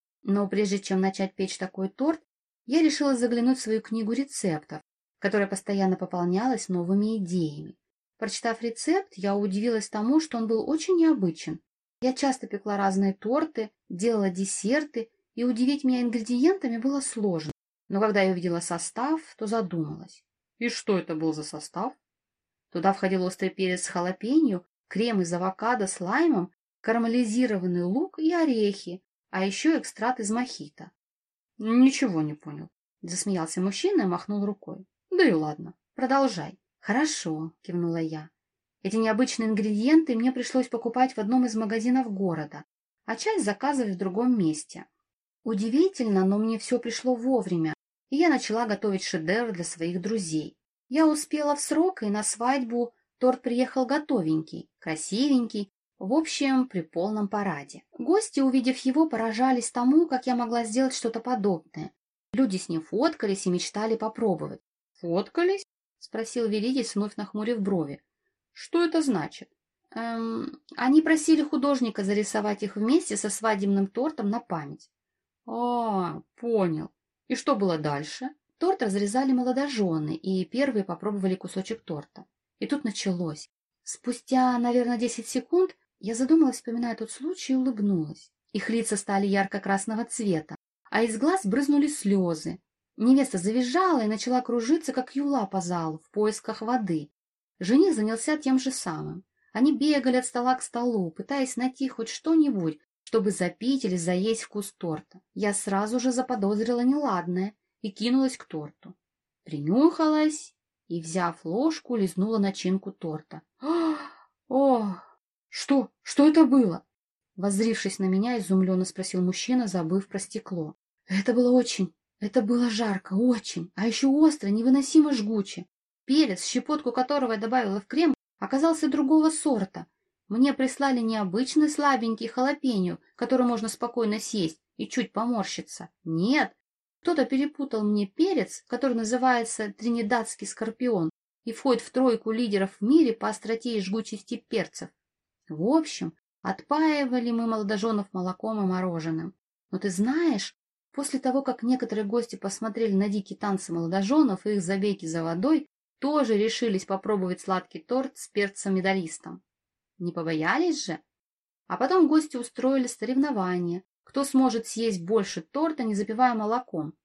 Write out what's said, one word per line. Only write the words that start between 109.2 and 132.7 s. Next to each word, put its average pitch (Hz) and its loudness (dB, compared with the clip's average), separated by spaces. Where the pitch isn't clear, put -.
Принюхалась 302 2
и, 170 -6
взяв 170 -4
ложку, 247 -2
лизнула 196 0
начинку 190 -2
торта. 156 -10
<gasps> 311 -4
«О, 247 2
что? 269 0
Что - 6
это 311 8
было?» 233 4
Воззрившись 202 0
на 190 0
меня, 208 2
изумленно 185 2
спросил 185 -4
мужчина, 220 0
забыв 185 -2
про 202 -6
стекло. 170 -8
Это 196 0
было 247 6
очень... 247 2
Это 208 0
было 240 2
жарко, 208 -2
очень, 214 0
а 202 -2
еще 269 2
остро, 302 4
невыносимо 269 6
жгуче. 208 -2
Перец, 262 2
щепотку 254 -2
которого 254 0
я 214 -2
добавила 214 0
в - -16
крем, 311 4
оказался 311 2
другого 302 4
сорта. 247 -2
Мне 254 4
прислали 262 0
не 226 -2
обычный 240 2
слабенький 233 0
халапеньо, 247 0